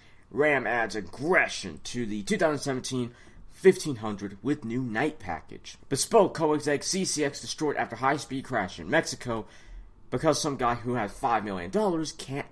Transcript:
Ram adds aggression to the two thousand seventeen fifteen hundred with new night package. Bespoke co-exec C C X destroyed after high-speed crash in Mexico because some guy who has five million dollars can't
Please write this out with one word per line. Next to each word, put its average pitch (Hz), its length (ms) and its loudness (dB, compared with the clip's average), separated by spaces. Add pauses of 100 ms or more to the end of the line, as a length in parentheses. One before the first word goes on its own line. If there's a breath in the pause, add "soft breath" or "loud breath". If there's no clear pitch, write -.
(300 soft breath)
Ram 135 360 4
adds 110 300 0
aggression 113 880 0
to 120 220 -4
the 104 160 -4
two 202 160 0
thousand 151 200 4
seventeen 127 540 -4 (400 loud breath)
fifteen 180 440 4
hundred 104 460 -6
with 143 220 -2
new 120 180 -4
night 120 360 -2
package. - 580 -10 (120)
Bespoke 180 460 6
co-exec 147 480 2
C 190 220 0
C 147 200 0
X 139 160 -2
destroyed 143 360 -4
after 117 200 -4
high-speed 135 480 -2
crash 98 360 -2
in 82 100 -8
Mexico 123 560 0 (640 loud breath)
because 139 300 4
some 143 160 0
guy 120 180 2
who 120 200 -2
has 107 180 -2
five 113 320 2
million 95 260 -4
dollars 170 400 0
can't - 400 -8